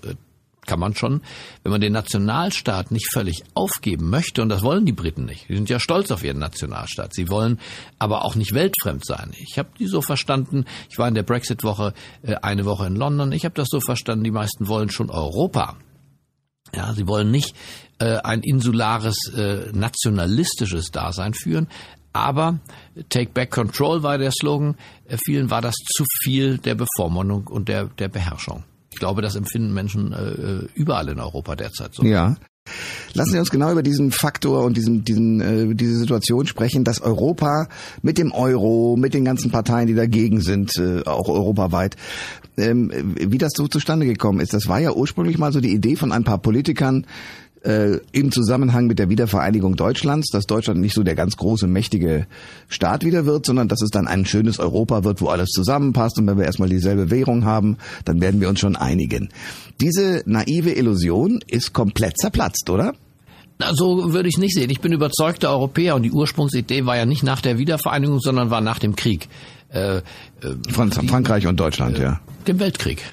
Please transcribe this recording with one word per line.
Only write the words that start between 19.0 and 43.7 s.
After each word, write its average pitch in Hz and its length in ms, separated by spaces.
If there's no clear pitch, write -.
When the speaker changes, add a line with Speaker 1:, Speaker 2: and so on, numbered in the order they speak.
Speaker 1:
äh, 101 340
nationalistisches 104 1200
Dasein 92 420
führen. 160 340
Aber 151 480
Take 120 240
Back 127 200
Control 147 520
war 143 140
der 135 140
Slogan. 147 440
Äh, 123 160
vielen 139 280
war 113 100
das 117 140
zu - 280
viel 135 360
der 120 180
Bevormundung 98 720
und 101 220
der, 101 160
der 98 240
Beherrschung. - 540
Ich - 60
glaube, 98 240
das 104 140
empfinden 107 380
Menschen, 101 380
äh, 98 600
überall 120 340
in 71 120
Europa - 360
derzeit - 380
so. - 100
Speaker 2:
Ja. 107 320
Lassen 160 200
Sie 175 60
uns 170 120
genau 147 200
über 160 120
diesen 143 280
Faktor 135 540
und 120 100
diesen, 113 300
diesen, 113 340
äh, 110 360
diese 117 220
Situation 120 500
sprechen, 123 360
dass 120 160
Europa 147 680
mit 160 160
dem 165 140
Euro, 117 640
mit 127 160
den 139 100
ganzen 127 280
Parteien, 117 340
die 113 80
dagegen 110 480
sind, 98 360
äh, 87 280
auch 78 240
europaweit, 95 680
ähm, 117 320
wie 101 180
das 151 160
so 147 140
zustande 156 400